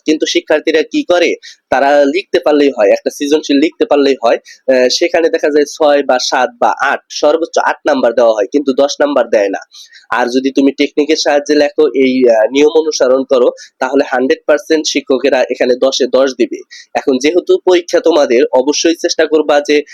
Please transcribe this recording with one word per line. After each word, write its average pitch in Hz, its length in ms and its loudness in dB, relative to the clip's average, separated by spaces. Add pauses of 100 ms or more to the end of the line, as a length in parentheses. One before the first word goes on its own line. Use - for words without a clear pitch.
কিন্তু 156 200 -2
শিক্ষার্থীরা 156 560 -2
কি 147 220 -4
করে, 170 320 0 (340)
তারা 143 360 2
লিখতে 175 340 -2
পারলেই 147 380 2
হয়, 104 120 4
একটা 117 200 0
সৃজনশীল 147 480 -2
লিখতে 156 280 0
পারলেই 139 380 2
হয়। 117 120 2
আহ, - 540 -2
সেখানে 170 400 0
দেখা 160 200 -2
যায় 147 160 2
ছয় 143 380 0
বা 131 160 0
সাত 127 300 -2 (100)
বা 113 220 0
আট, 131 180 -2 (100)
সর্বোচ্চ - 480 -2
আট - 200 -2 (100)
নাম্বার 123 280 0
দেওয়া 117 180 2
হয়, 104 180 -2
কিন্তু 139 220 -2
দশ 139 260 0
নাম্বার 135 300 0
দেয় 104 200 0
না। 92 100 -6 (500)
আর 120 180 -2
যদি 131 240 -2
তুমি 139 200 2
টেকনিকের 147 440 -2
সাহায্যে 147 400 0
লেখো, 147 320 0
এই, 131 420 0
আহ, 110 220 2
নিয়ম 147 180 4
অনুসরণ 147 540 0
করো, 131 260 0 (300)
তাহলে 139 280 -2
হান্ড্রেড 135 380 -2
পার্সেন্ট 156 420 0
শিক্ষকেরা 135 540 -2
এখানে 127 340 0
দশে 131 320 -2
দশ 131 240 0
দিবে। 120 300 -4 (320)
এখন 127 240 -2
যেহেতু 170 480 0
পরীক্ষা 175 340 0
তোমাদের, 143 520 2
অবশ্যই 147 440 0
চেষ্টা 165 300 -4
করবা 151 360 0
যে 147 220 0 (100)